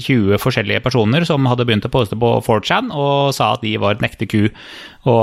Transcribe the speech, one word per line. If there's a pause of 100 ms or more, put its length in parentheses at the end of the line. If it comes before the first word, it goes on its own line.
tjue
forskjellige
personer
som
hadde
begynt
å
poste
på
four
chan
og
sa
at
de
var
den
ekte
Q, (540)
og,